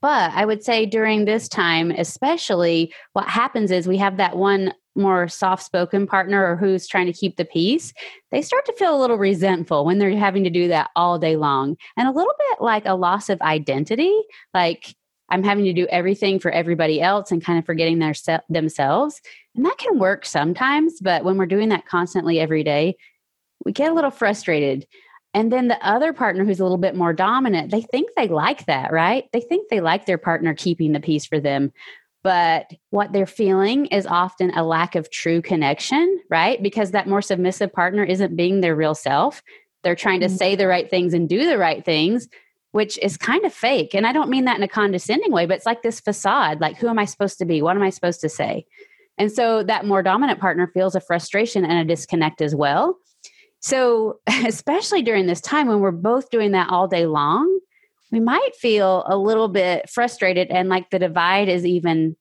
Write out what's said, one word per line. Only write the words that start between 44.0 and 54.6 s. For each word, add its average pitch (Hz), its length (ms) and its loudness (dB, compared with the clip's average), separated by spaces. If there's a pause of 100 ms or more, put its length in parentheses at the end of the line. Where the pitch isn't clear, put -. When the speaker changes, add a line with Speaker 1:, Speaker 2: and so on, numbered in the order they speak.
Speaker 1:
I 240 60 0
don't 294 180 0
mean 262 160 0
that 247 100 0
in 202 60 -2
a 196 60 -2
condescending 214 640 0
way, 175 140 2
but 180 120 0
it's - 80 -6
like 233 160 -2
this 233 180 -4
facade, 202 600 0
like, 160 180 -2
"Who 233 100 -2
am 226 100 0
I 208 60 0
supposed - 340 -4
to 185 60 -4
be? 165 180 0
What 170 140 2
am 202 60 0
I 190 80 2
supposed 175 320 -4
to 160 60 -2
say?" - 380 -6 (520)
And 208 120 0
so 226 320 2
that 202 240 -2
more 196 160 2
dominant 220 380 2
partner 180 340 2
feels 185 220 0
a 180 40 0
frustration 196 640 -2
and 170 140 2
a 165 60 2
disconnect 160 580 -2
as 151 140 0
well. 160 420 0 (600)
So 240 600 0
<laughs> - 40 -6
especially 285 760 0